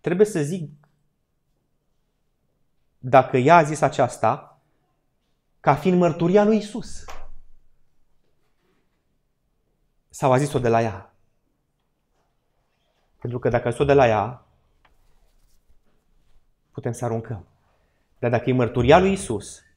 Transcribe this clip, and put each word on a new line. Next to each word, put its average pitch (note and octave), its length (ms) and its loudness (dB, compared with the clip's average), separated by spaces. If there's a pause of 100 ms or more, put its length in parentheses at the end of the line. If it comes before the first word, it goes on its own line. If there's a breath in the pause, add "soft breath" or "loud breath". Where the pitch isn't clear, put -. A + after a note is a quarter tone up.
trebuie F3+ 240 2
să F3 160 -6
zic, D3+ 280 -6 (2250)
dacă B2+ 400 2
ea C#3+ 180 6
a E3 80 6
zis D3 180 -4
aceasta, C3+ 800 -2 (1000)
ca C#3 160 2
fiind F3+ 220 0
mărturia F3 460 2
lui G#3+ 140 2
Isus. - 480 -10 (3000)
Sau C3+ 220 -2
a B2+ 60 4
zis-o C#3+ 220 -2
de A#2+ 80 -2
la A#2 140 2
ea? G2 340 -8 (2000)
Pentru B2 200 -10
că B2+ 100 -2
dacă A#2 180 -2
a A#2 40 -2
zis-o C#3+ 140 -2
de C#3 80 2
la C3+ 140 6
ea, A2 380 -2 (2250)
putem - 200 -8
să A#2+ 140 -10
aruncăm. A2+ 420 -8 (720)
Dar A#2+ 100 -2
dacă A#2 200 -2
e B2+ 40 0
mărturia B2+ 460 4
lui F#3+ 120 2
Isus - 500 -8 (160)